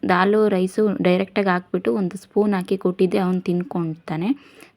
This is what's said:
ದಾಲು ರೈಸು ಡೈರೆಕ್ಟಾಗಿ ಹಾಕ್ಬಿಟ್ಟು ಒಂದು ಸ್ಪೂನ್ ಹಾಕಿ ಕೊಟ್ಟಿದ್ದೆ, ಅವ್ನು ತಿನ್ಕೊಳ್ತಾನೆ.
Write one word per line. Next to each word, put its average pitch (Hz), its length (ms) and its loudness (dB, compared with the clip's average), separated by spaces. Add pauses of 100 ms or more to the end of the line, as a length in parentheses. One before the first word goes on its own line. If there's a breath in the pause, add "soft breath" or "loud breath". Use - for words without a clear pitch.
ದಾಲು 202 380 4
ರೈಸು 185 560 0
ಡೈರೆಕ್ಟಾಗಿ 190 460 2
ಹಾಕ್ಬಿಟ್ಟು 185 460 -2
ಒಂದು 185 220 -4
ಸ್ಪೂನ್ 208 360 0
ಹಾಕಿ 190 240 -2
ಕೊಟ್ಟಿದ್ದೆ, 185 400 0
ಅವ್ನು 180 240 0
ತಿನ್ಕೊಳ್ತಾನೆ. 175 920 -4 (440 loud breath)